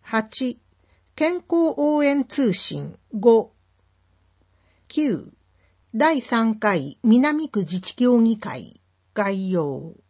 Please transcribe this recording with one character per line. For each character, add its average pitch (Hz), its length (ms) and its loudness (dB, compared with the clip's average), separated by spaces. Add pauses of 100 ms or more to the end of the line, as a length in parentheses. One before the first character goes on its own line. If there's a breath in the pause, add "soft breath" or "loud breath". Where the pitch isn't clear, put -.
八、 226 580 -6 (560)
健 330 200 0
康 339 420 0
応 294 280 0
援 285 200 2
通 254 300 0
信。 147 440 -10 (140)
五。 226 400 2 (1400)
九、 285 440 -2 (640)
第 294 260 2
三 226 380 0
回 185 440 -2
南 294 480 4
区 208 100 -2
自 180 200 -4
治 - 160 -12
協 247 260 4
議 226 160 2
会 - 420 -14 (340)
概 196 360 -2
要。 151 440 -4 (160)